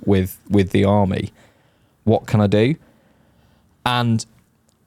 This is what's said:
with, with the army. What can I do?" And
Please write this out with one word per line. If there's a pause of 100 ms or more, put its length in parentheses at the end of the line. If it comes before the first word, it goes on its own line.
with, (140)
with
the
army. (720)
What
can
I
do?" (1120)
And (600)